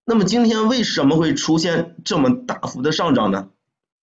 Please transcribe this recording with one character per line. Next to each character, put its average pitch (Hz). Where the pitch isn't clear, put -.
那 233
么 202
今 240
天 220
为 240
什 160
么 147
会 160
出 160
现 165
这 190
么 127
大 -
幅 -
的 151
上 165
涨 107
呢？ 98